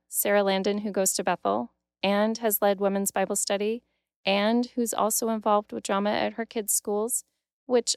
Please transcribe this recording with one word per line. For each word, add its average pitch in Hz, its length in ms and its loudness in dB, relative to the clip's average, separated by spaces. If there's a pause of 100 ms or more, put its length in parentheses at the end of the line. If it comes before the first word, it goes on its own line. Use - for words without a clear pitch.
Sarah 202 340 2
Landon 196 360 0
who 208 120 -6
goes 190 220 0
to - 100 -2
Bethel 202 480 0 (320)
and 208 360 2
has 220 220 0
led 202 200 2
women's 196 300 0
Bible 196 260 -2
study 208 460 -2 (420)
and 208 400 2 (100)
who's 233 180 -2
also 220 360 0
involved 214 420 0
with 226 120 -8
drama 202 260 0
at 208 240 0
her 226 120 -8
kids' 214 280 -4
schools, 214 500 -2 (440)
which 247 300 2